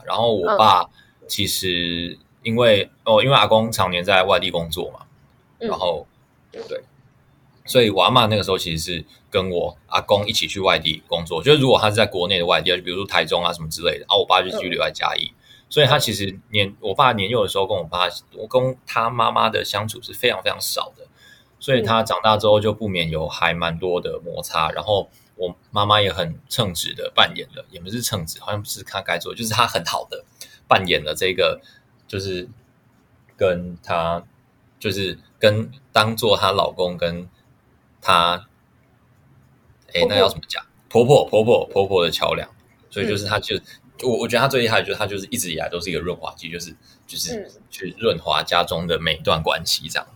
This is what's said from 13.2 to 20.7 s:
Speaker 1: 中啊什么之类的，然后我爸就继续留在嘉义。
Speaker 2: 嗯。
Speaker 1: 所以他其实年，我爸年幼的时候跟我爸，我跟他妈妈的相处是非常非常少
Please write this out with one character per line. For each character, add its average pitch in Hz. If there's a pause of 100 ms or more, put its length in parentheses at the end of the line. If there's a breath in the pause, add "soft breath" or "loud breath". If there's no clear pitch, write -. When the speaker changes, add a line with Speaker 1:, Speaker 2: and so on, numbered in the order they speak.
Speaker 1:
中 87
啊 85
什 82
么 78
之 80
类 82
的， 71
然 -
后 101
我 92
爸 92
就 92
继 -
续 95
留 82
在 80
嘉 -
义。 50
Speaker 2:
嗯。 - (320 soft breath)
Speaker 1:
所 151
以 143
他 139
其 123
实 95 (140)
年， 104
我 101
爸 127
年 101
幼 117
的 92
时 -
候 98
跟 98
我 87
爸， 87 (260)
我 101
跟 127
他 117
妈 117
妈 110
的 104
相 104
处 -
是 104
非 123
常 95
非 98
常 92
少 -